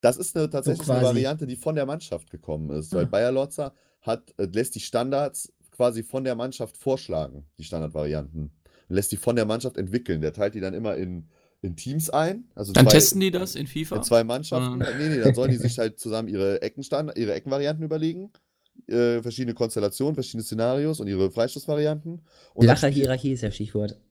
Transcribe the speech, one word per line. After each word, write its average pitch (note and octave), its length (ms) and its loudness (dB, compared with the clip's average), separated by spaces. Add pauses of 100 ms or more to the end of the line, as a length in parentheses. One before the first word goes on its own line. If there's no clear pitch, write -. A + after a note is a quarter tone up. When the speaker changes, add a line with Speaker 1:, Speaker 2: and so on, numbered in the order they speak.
Speaker 1:
Das - 140 6
ist - 200 -6
eine, D#3+ 100 2
Speaker 2:
So D#3 40 -4
Speaker 1:
tatsächlich D3 400 -2
eine B2+ 100 4
Speaker 2:
quasi. B2+ 140 4
Speaker 1:
Variante, C3+ 320 0
die B2+ 100 -8
von D#3 180 -4
der C#3+ 120 -2
Mannschaft D3 440 -8
gekommen D#2 400 -6
ist, D#2 240 -6
weil F2 100 2
Speaker 2:
Ah. - 40 -2
Speaker 1:
Bayer A#2 240 2
Lorzer C#3 400 -4 (300)
hat, - 340 -6
äh, G2 160 -2
lässt A#2 220 0
die G#2+ 60 -8
Standards C3+ 720 -2 (180)
quasi A#2+ 320 0
von C3 220 -6
der B2+ 100 0
Mannschaft B2 420 -8
vorschlagen, D2+ 680 -4 (120)
die D#2+ 60 -16
Standardvarianten. D2+ 760 -4 (460)
Und F2+ 80 -4
lässt G2 160 0
die G#2+ 40 -4
von A#2+ 200 0
der A2 100 2
Mannschaft A#2 320 -4
entwickeln. F#2+ 420 -2
Der D#2 120 -2
teilt G#2 220 -2
die G#2+ 60 -6
dann F#2+ 140 -4
immer G#2+ 220 -4
in, F2 320 -6 (340)
in F2 140 -6
Teams D3 340 -4
ein. F3 460 -2
Also G2+ 160 -6
Speaker 3:
Dann C3+ 140 10
Speaker 1:
zwei, - 40 10
Speaker 3:
testen F#3+ 300 8
die F#3+ 100 4
das F3+ 240 -4
in - 140 -6
fifa? D#3 280 -6
Speaker 1:
in G3+ 60 -4
zwei A#2 220 4
Mannschaften. B2+ 580 -2
Speaker 3:
Ah. B2+ 60 -2 (100)
Speaker 1:
Nee, D3+ 100 0
nee, D3 120 0
dann A2 140 8
sollen B2+ 180 2
die A#2+ 40 2
Speaker 3:
<laughs> A2+ 120 0
Speaker 1:
sich A#2+ 100 -4
halt A2+ 220 -2
zusammen A2+ 280 -4
ihre G2 320 0
Eckenstand-, C#3 560 -4
ihre G#2+ 160 0
Eckenvarianten C#3+ 520 -2
überlegen. D#3+ 480 -4 (560)
Äh, A#2+ 340 2
verschiedene A#2+ 320 -4
Konstellationen, A#2 600 0
verschiedene A#2+ 280 -6
Szenarios C3 560 -2
und A2 80 -6
ihre F#2+ 240 2
Freistoßvarianten. D3+ 920 -2 (320)
Und A#2 120 6
dann B2+ 100 10
Speaker 4:
Flache C#3 160 2
Speaker 1:
spiel- C#3 120 2
Speaker 4:
Hierarchie C3 280 0
ist B2 120 -4
das G2+ 100 -4
Stichwort. G#2 460 -4 (100)